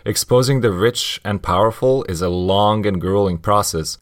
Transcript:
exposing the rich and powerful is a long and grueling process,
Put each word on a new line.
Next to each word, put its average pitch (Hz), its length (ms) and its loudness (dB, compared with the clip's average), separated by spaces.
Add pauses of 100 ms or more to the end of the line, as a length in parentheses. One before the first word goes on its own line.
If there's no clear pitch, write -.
exposing 123 560 0
the 110 100 2
rich 107 500 -2
and 104 200 -4
powerful 113 680 0
is 87 140 -4
a 90 80 0
long 98 560 2
and 95 120 0
grueling 95 380 0
process, 85 640 -2